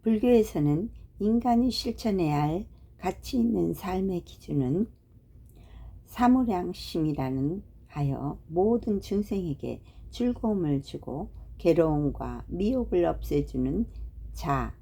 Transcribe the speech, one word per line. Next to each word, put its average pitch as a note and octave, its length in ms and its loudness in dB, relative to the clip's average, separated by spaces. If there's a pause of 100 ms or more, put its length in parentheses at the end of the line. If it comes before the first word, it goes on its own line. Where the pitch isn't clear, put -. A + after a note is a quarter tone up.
불교에서는 G#3+ 800 4 (300)
인간이 A#3 500 4
실천해야 F#3 720 0
할 D#3+ 240 0 (320)
가치 - 420 -4
있는 F#3+ 340 2
삶의 F#3 480 -2
기준은 D3 680 -2 (1200)
사무량심이라는 F3 1600 0 (260)
하여 C#3 600 -4
모든 G3+ 540 2
중생에게 F3+ 800 -4 (280)
즐거움을 G3+ 720 0
주고 C#3+ 500 -10 (260)
괴로움과 D3 920 2
미혹을 G3+ 560 0
없애주는 D3 800 -2 (460)
자 C3 500 -4